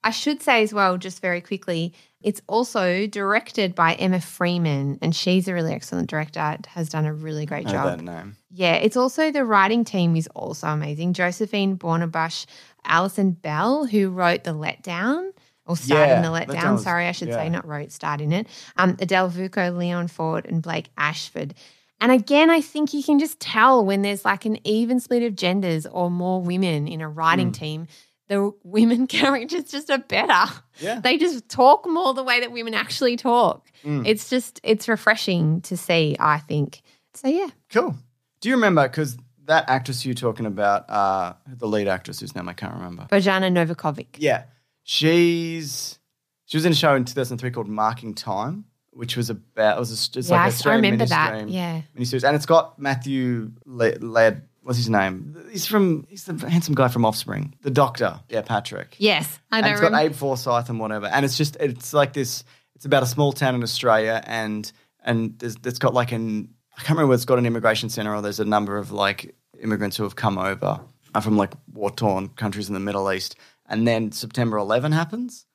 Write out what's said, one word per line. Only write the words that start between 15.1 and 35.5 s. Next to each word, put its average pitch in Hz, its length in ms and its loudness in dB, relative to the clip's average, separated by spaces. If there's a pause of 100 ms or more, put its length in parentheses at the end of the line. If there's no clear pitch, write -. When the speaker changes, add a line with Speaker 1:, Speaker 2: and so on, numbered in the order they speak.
Speaker 1:
or 170 100 -2
starred 147 320 4
in - 0 -
Speaker 2:
Yeah, 135 120 6
Speaker 1:
The 165 60 0 (260)
Letdown, - 80 -4
Speaker 2:
Letdown 180 120 2
was, 202 100 0
Speaker 1:
sorry, 175 240 0
I 180 40 -2
should 175 180 -6
say, 117 160 -2
Speaker 2:
yeah. 165 40 -4
Speaker 1:
not 170 180 -4
wrote, 147 240 -10
starred 147 300 -6
in 151 100 -2
it. 202 160 -2 (300)
Um, 185 220 4
Adele 185 320 2
Vuko, 180 440 -4
Leon 175 320 -4
Ford, 165 400 -4
and 165 160 -2
Blake 165 340 -6
Ashford. 151 560 -6 (460)
And 240 120 4
again, 285 400 6
I 330 100 4
think 302 320 -4
you 285 100 -2
can 294 160 4
just 311 200 -4
tell 226 460 6
when 196 180 2
there's, 202 220 -2
like, 196 200 0
an 214 200 -2
even 226 340 2
split 240 240 0
of 220 120 -2
genders 180 520 0
or 175 240 -2
more 180 300 0
women 175 460 0
in 160 140 -8
a 156 80 -8
writing 165 420 2
Speaker 2:
Mm. - 40 -6
Speaker 1:
team, 156 320 -8 (400)
the 202 240 0 (120)
women 233 440 4
<laughs> - 0 -
characters 277 580 0
just 294 260 -6
are 269 80 2
better. 208 520 2 (280)
Speaker 2:
Yeah. 220 200 -6
Speaker 1:
They 294 200 0
just 311 280 -2
talk - 400 6
more 330 280 2
the 262 80 -4
way 247 160 2
that 240 120 -4
women 226 220 -8
actually 233 440 0
talk. 240 500 2 (160)
Speaker 2:
Mm. 147 240 -2
Speaker 1:
It's 214 240 0
just, - 320 -4
it's - 240 0
refreshing 180 760 2